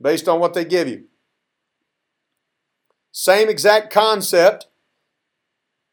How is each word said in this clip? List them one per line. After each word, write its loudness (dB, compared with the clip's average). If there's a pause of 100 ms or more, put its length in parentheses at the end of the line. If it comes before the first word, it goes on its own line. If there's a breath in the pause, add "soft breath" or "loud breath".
based -2
on 0
what -2
they -4
give -4
you. -12 (2000)
Same 2
exact 0
concept. 0 (1300)